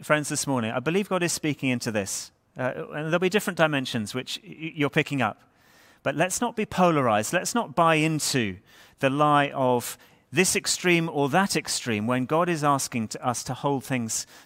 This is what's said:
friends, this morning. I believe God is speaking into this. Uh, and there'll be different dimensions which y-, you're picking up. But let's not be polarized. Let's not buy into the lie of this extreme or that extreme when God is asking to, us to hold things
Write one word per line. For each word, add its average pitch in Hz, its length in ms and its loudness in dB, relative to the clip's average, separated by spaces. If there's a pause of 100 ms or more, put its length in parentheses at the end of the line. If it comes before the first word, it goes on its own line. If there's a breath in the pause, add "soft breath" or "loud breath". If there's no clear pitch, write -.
friends, 151 260 0
this - 180 -4
morning. 120 260 0
I 127 80 -2
believe 170 280 0
God 180 140 -2
is 170 100 0
speaking 139 380 -2
into 123 200 -2
this. 104 400 -4 (260)
Uh, 127 160 -4 (200)
and 151 140 -6
there'll 160 120 2
be 185 100 2
different 190 280 -2
dimensions 135 580 0
which - 300 -6
y-, 151 320 -12
you're 143 120 0
picking 143 320 0
up. 107 220 -2 (600 soft breath)
But 139 100 0
let's 180 260 0
not 240 140 -2
be 214 100 -2
polarized. 139 680 4
Let's 175 200 0
not 214 220 -2
buy 165 220 4
into 143 640 0 (420 soft breath)
the 135 100 4
lie 143 400 4
of 127 480 0 (320 soft breath)
this 180 240 2
extreme 170 540 2
or 143 220 0
that 190 260 2
extreme 110 500 -2
when 123 200 0
God 170 220 2
is 160 140 0
asking 135 460 0
to, - 180 -8
us 120 180 -2
to 135 100 -6
hold 139 300 -2
things 120 420 -4 (200 loud breath)